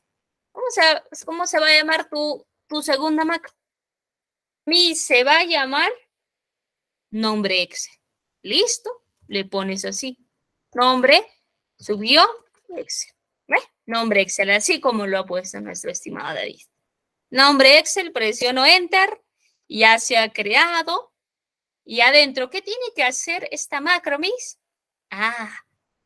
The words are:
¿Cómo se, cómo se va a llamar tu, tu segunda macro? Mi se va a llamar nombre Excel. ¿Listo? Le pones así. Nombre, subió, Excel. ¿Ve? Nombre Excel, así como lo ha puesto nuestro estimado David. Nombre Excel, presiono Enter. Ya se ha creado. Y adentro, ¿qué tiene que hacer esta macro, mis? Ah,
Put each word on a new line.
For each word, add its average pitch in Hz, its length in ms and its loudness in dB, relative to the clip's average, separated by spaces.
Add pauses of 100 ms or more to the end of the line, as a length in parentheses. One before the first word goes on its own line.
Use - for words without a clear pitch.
(520)
¿Cómo 494 180 -8
se, - 540 0
cómo 339 220 -8
se 349 120 0
va 311 80 2
a 311 100 4
llamar 311 320 0
tu, 302 380 -6 (220)
tu 302 120 -6
segunda 302 440 0
macro? 330 280 -6 (1120)
Mi 339 280 0
se 254 300 2
va 302 140 4
a 359 60 2
llamar 302 460 -2 (1200)
nombre 214 520 -2
Excel. - 320 -10 (480)
¿Listo? 370 480 -2 (360)
Le 196 180 -4
pones 190 400 -6
así. 226 340 -8 (560)
Nombre, 254 520 4 (500)
subió, 220 460 2 (540)
Excel. - 380 -12 (340)
¿Ve? 302 100 2 (280)
Nombre 226 340 0
Excel, 196 300 0
así 214 300 0
como 220 260 0
lo 190 120 -2
ha 190 80 -6
puesto 185 340 -8
nuestro 180 300 -12
estimado 156 440 -10
David. - 280 -10 (680)
Nombre 277 480 6
Excel, 339 340 -4
presiono 240 520 -2
Enter. 370 580 2 (440)
Ya 220 320 4
se 233 200 0
ha 220 140 0
creado. 330 800 0 (720)
Y 226 140 -2
adentro, 262 500 4
¿qué 392 120 -8
tiene 494 320 -8
que 294 80 -2
hacer 339 480 -4
esta 294 300 -8
macro, 320 380 -2
mis? 415 400 -6 (520)
Ah, 220 540 -6 (420)